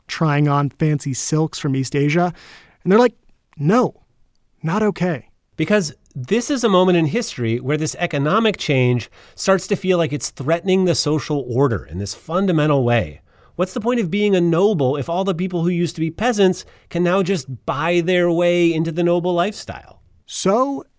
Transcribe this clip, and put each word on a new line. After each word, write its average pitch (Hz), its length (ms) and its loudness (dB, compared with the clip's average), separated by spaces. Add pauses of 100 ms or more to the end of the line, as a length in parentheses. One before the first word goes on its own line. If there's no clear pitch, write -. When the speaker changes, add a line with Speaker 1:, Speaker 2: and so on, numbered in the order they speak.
Speaker 1:
trying 147 400 2
on 143 220 2
fancy 151 440 -2
silks 156 460 -2
from 139 160 -2
East 135 200 -2
Asia, 160 380 2 (500)
and 175 80 0
they're 208 80 6
like, 247 160 4 (420)
"No, 170 440 0 (640)
not 165 180 -2
okay." 180 480 -2 (280)
Speaker 2:
Because 170 360 0 (220)
this 202 360 -2
is 247 120 -2
a 233 60 4
moment 185 280 4
in 165 100 2
history 127 520 -2
where 131 180 -2
this 151 200 -4
economic 170 600 0
change 123 520 0 (260)
starts 190 320 0
to 202 80 -2
feel 180 220 0
like 156 160 0
it's 143 160 -6
threatening 175 560 0
the 175 100 2
social 147 540 -2
order 120 340 0
in 80 140 -10
this 98 160 -6
fundamental 160 680 0
way. 113 380 0 (340)
What's - 180 -4
the 226 80 -6
point 240 180 -2
of 180 120 -2
being 208 240 2
a 180 60 4
noble 170 560 2
if 143 120 -6
all 175 140 -2
the 190 120 -2
people 180 280 -4
who 170 60 0
used 175 260 -2
to 160 60 -4
be 160 100 -2
peasants 208 540 0 (240)
can 175 140 -2
now 180 180 2
just 156 440 -4
buy 160 360 -2
their 175 300 2
way 175 400 2
into 165 200 -2
the 165 120 -2
noble 175 300 2
lifestyle? - 680 -6 (240)
Speaker 1:
So 269 600 0 (140)